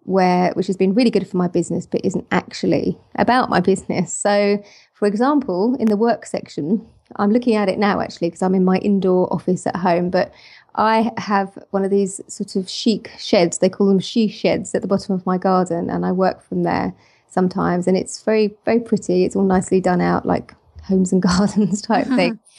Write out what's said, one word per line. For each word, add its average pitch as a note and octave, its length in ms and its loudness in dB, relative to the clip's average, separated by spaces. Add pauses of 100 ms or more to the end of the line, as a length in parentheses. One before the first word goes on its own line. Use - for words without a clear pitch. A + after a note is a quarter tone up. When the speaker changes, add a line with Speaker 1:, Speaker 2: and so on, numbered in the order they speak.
Speaker 1:
where, F3+ 500 2
which F#3 140 -2
has F#3 100 -2
been F#3+ 180 2
really A#3+ 160 4
good G3 160 0
for - 100 -4
my F3+ 100 0
business, F3 380 -4
but - 180 -4
isn't - 280 -2
actually - 680 -2 (180)
about A#3+ 340 2
my - 100 2
business. F3+ 540 -2
So, G3+ 500 0 (300)
for - 140 -2
example, A3 720 0
in A3 80 0
the G#3+ 100 2
work A#3 280 0
section, F#3+ 600 -4 (320)
I'm G3+ 140 2
looking A#3+ 240 2
at G#3 140 0
it - 80 -2
now, G3+ 220 2
actually, - 320 -4
'cause - 100 -8
I'm F#3 140 2
in F#3 100 4
my F#3 120 4
indoor F#3 540 2
office F3+ 360 -2
at - 80 -4
home, F3 340 0
but F3+ 220 -2 (420)
I A3 440 2
have G3 420 -4 (120)
one G3 120 0
of F#3+ 80 -2
these G3 360 0
sort - 280 -8
of F#3+ 140 -4
chic - 500 -2
sheds. E3+ 380 2
They F#3 120 2
call G3 180 0
them F#3+ 120 4
she A3 280 0
sheds - 460 -2
at F3+ 80 0
the - 60 -6
bottom F#3+ 260 -2
of F#3 120 -4
my F#3 120 0
garden, F3+ 520 0
and F3 160 -4
I F3+ 60 -2
work F#3 320 0
from F3+ 200 -4
there F3 300 -2 (340)
sometimes. F3+ 600 -2
And F#3 100 2
it's - 260 -8
very, G#3+ 320 0 (100)
very A3+ 140 2
pretty. F#3 460 0
It's - 100 -4
all F#3+ 80 0
nicely F#3+ 380 2
done F3+ 200 2
out, F3 240 0
like, - 300 -4 (280)
Homes F#3 280 0
and F#3 100 2
<laughs> F#3 80 2
Gardens G3+ 520 0
type - 260 0
Speaker 2:
<laughs> C4 120 0
Speaker 1:
thing. F#3 200 0 (200)